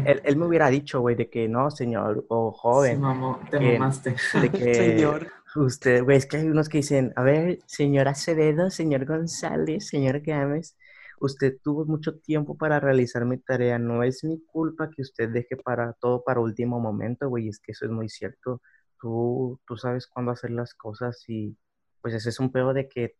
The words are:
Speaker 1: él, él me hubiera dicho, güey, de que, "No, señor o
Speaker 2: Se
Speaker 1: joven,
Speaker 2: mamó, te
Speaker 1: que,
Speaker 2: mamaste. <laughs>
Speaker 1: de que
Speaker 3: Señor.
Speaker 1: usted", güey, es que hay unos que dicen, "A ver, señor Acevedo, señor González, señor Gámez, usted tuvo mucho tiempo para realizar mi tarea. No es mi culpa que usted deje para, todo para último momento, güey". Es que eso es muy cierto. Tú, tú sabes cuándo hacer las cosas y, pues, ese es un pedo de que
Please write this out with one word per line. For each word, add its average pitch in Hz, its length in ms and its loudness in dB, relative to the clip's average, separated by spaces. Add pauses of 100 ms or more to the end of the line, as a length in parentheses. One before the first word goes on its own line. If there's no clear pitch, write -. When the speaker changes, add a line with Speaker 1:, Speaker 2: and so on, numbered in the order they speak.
Speaker 1:
él, 139 200 4
él 143 120 4
me 170 100 0
hubiera 160 220 6
dicho, 139 320 0
güey, 120 160 2
de 117 140 -4
que, 113 180 -2
"No, 127 220 0
señor 113 580 -2
o 113 220 0
Speaker 2:
Se - 80 -12
Speaker 1:
joven, 127 420 4
Speaker 2:
mamó, 131 400 -2 (100)
te 143 80 0
Speaker 1:
que, 120 200 4
Speaker 2:
mamaste. 135 360 0
<laughs> - 280 0
Speaker 1:
de 120 100 4
que 120 220 2
Speaker 3:
Señor. 117 580 2 (240)
Speaker 1:
usted", 127 480 4
güey, 139 140 6
es 135 80 -2
que 143 100 -6
hay 156 120 0
unos 151 200 2
que 156 100 0
dicen, 135 380 2
"A 123 60 0
ver, 156 440 2
señor 139 420 2
Acevedo, 156 600 2
señor 147 380 0
González, 160 840 -4
señor 139 320 0
Gámez, 147 560 -4 (420)
usted 135 440 0
tuvo 151 240 -2
mucho 156 340 -4
tiempo 151 380 -4
para 151 200 2
realizar 127 460 2
mi 127 140 -2
tarea. 123 400 0
No 117 240 0
es 127 200 -2
mi 160 220 -6
culpa 160 500 -4
que 139 80 -8
usted 117 280 -6
deje 120 260 -4
para, 117 380 -4
todo 123 300 -2
para 127 160 0
último 120 380 -2
momento, 113 520 -4
güey". 117 180 -4
Es 104 100 -12
que - 140 -16
eso 120 140 -8
es 113 40 -4
muy 113 200 -6
cierto. 120 500 -10 (400)
Tú, 120 680 -4
tú 120 120 -10
sabes 127 280 -6
cuándo 123 260 -6
hacer 120 180 -8
las 120 240 -6
cosas 117 540 -10
y, 107 280 -8 (460)
pues, 117 120 -6
ese 113 160 -6
es 123 100 -6
un 131 120 -2
pedo 131 200 0
de 135 160 -4
que 117 320 -6